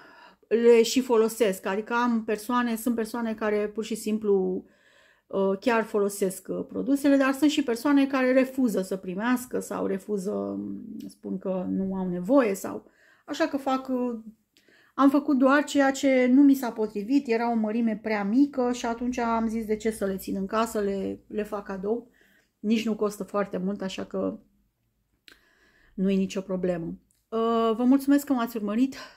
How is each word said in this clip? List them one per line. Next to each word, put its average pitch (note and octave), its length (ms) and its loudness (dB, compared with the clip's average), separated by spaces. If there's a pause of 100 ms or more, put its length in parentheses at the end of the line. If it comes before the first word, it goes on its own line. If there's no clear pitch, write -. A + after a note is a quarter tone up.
(480)
le A#3 340 6
și A3+ 180 2
folosesc. A3 640 2
Adică G#3+ 280 -4
am A#3 300 0
persoane, A#3+ 520 -2
sunt A#3 180 -2
persoane A3+ 400 -4
care G#3 340 0
pur G#3+ 160 -6
și A3+ 100 -6
simplu, G3+ 680 0 (640)
uh, G3 340 -2
chiar A3+ 240 0
folosesc, G3+ 640 -2
uh, F3+ 200 -6
produsele, C#4 480 2
dar C4+ 160 2
sunt C#4+ 180 2
și D4 120 -2
persoane C#4 440 2
care B3+ 260 0
refuză B3+ 500 2
să F#3+ 140 -4
primească F#3+ 640 -4
sau F#3+ 260 -6
refuză, G3 720 -4 (480)
spun G3 300 -10
că F#3+ 300 -6
nu F#3+ 260 -2
au F#3 140 -4
nevoie G3 460 2
sau, - 360 -10 (360)
așa D4 180 -2
că D4+ 120 -4
fac... C4 320 -2
Uh, B3 300 -4 (760)
am C#4 160 6
făcut D4 280 2
doar C#4 260 4
ceea C#4 260 2
ce C4 420 2
nu C#4 100 8
mi C#4 120 8
s-a B3 160 -4
potrivit, A3 560 -2
era A#3 240 0
o A#3 40 0
mărime A3 480 0
prea G#3 220 -2
mică B3 480 2
și B3 140 -6
atunci A#3+ 320 -4
am A3+ 300 0
zis A3+ 160 -4
de G#3+ 120 -2
ce A3 140 -2
să G#3+ 140 -4
le G3 120 -2
țin G3 200 -6
în F#3+ 100 -4
casă, A3 340 -2
le, G3 460 -4
le G#3+ 160 -6
fac G#3 220 -8
cadou. G3+ 480 -6 (520)
Nici G#3+ 200 2
nu G#3+ 120 -2
costă G3+ 280 -4
foarte G3 320 -4
mult, F#3+ 260 -4
așa F#3+ 220 -8
că F#3+ 340 -6 (1600)
nu G3 160 0
e G3 40 2
nicio F#3+ 260 -2
problemă. F3+ 580 -4 (360)
Uh, A3+ 420 2
vă B3 80 -2
mulțumesc C#4 420 4
că C#4+ 60 0
m-ați A#3+ 240 -2
urmărit. A3 400 0 (200)